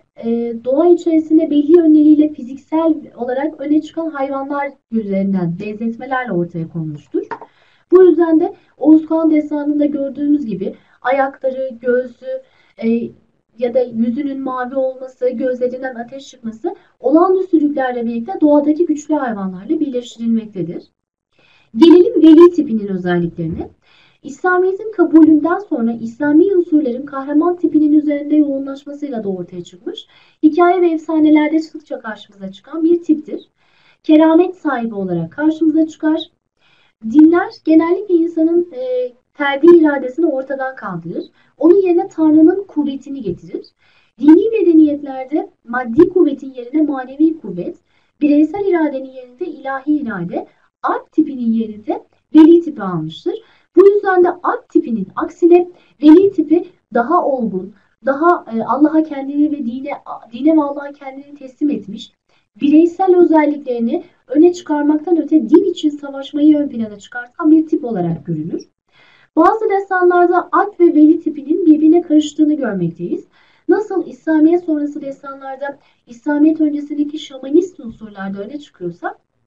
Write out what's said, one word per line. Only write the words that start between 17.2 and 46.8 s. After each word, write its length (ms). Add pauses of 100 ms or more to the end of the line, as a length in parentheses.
birlikte 360
doğadaki 460
güçlü 280
hayvanlarla 640
birleştirilmektedir. 1040 (920)
Gelelim 460
veli 280
tipinin 380
özelliklerine. 840 (520)
İslamiyet'in 720
kabulünden 640
sonra 340
İslami 600
unsurların 520
kahraman 500
tipinin 360
üzerinde 440
yoğunlaşmasıyla 880
da 40
ortaya 360
çıkmış, 420 (360)
hikaye 380
ve 100
efsanelerde 680
sıkça 420
karşımıza 520
çıkan 320
bir 180
tiptir. 460 (540)
Keramet 540
sahibi 380
olarak 380
karşımıza 540
çıkar. 440 (800)
Dinler 420 (120)
genellikle 500
insanın, 580
e, 400 (200)
ferdi 340
iradesini 600
ortadan 500
kaldırır. 480 (340)
Onun 180
yerine 320
Tanrı'nın 560
kuvvetini 580
getirir. 440 (540)
Dini 300
medeniyetlerde 1000 (140)
maddi 440
kuvvetin 460
yerine 280